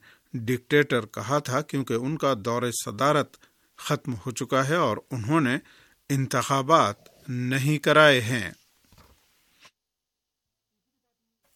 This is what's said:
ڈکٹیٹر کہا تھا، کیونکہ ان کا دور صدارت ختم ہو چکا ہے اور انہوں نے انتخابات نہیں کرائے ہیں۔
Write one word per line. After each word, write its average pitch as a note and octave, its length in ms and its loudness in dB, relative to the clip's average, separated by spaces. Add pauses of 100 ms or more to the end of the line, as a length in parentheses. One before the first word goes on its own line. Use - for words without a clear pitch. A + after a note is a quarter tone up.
(320)
ڈکٹیٹر B2+ 760 0
کہا A2 320 -4
تھا، C3 220 -2
کیونکہ C#3 340 -4
ان C3 220 -4
کا C#3 180 0 (100)
دور A#2+ 180 -2 (220)
صدارت C3 520 -2 (440)
ختم C#3+ 340 -4
ہو A#2 160 -10
چکا C3 380 -2
ہے D3+ 60 0
اور E3+ 220 0 (140)
انہوں C3 300 0
نے B2+ 160 2 (520)
انتخابات C3+ 880 2 (320)
نہیں C3 500 -2
کرائے D3 420 6
ہیں۔ A2 300 -4 (3000)